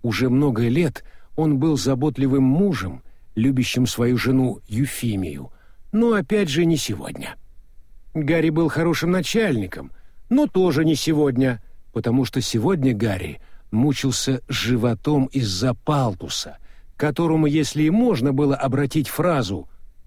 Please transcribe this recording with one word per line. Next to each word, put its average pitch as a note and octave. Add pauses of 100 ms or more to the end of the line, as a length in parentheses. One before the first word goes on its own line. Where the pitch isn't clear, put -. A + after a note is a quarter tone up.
Уже A#2+
много B2
лет C#3+ (320)
он D3+
был D3+
заботливым C3+
мужем, C3 (320)
любящим B2+
свою A#2+
жену C3
Юфимию – G2 (400)
но A#3
опять G3+
же D#3
не E3
сегодня. - (760)
Гарри D#3+
был D#3
хорошим E3
начальником, F3+ (360)
но C#4+
тоже F3
не D#3
сегодня, C3+ (300)
потому A#2+
что B2+
сегодня C3
Гарри F#2 (300)
мучился C3
животом B2+
из-за A#2
палтуса, B2 (380)
которому, D#3
если D3+
и D#3
можно F3+
было C#3
обратить C3+
фразу A#2+ (380)